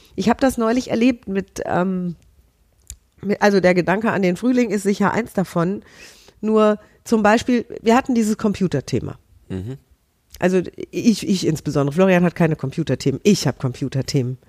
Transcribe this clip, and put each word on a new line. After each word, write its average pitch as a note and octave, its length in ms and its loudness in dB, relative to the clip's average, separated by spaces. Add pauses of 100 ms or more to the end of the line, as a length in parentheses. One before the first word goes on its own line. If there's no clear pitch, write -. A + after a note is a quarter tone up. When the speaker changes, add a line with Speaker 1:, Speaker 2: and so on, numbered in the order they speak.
(160)
Speaker 1:
Ich F#3+ 140 -2
hab - 100 2
das C4 160 2
neulich A#3 340 -2
erlebt A#3 380 0
mit, F#3+ 380 -6
ähm, F3+ 500 -2 (1040)
mit, G3+ 220 -4
also G3+ 180 4
der F3+ 140 4
Gedanke F#3+ 360 0
an D#3 120 -2
den F3+ 140 2
Frühling B3 340 0
ist G3+ 140 -4
sicher G3 280 0
eins A3+ 220 -4
davon, F#3 480 -2 (580)
nur G#3+ 380 2 (260)
zum A3 180 2
Beispiel, A3+ 440 2 (160)
wir A3+ 120 4
hatten B3+ 200 0
dieses G#3+ 240 0
Computerthema. D3+ 800 -2 (320)
Speaker 2:
Mhm. G2 260 -8 (640)
Speaker 1:
Also F#3 220 2 (280)
ich, - 380 0
ich F#3+ 180 0
insbesondere. C#3+ 480 -2
Florian F3+ 300 4
hat E3+ 100 0
keine D#3+ 220 0
Computerthemen. C3+ 640 -4
Ich G3+ 240 4
hab B2+ 140 -4
Computerthemen. B2+ 760 -4 (120)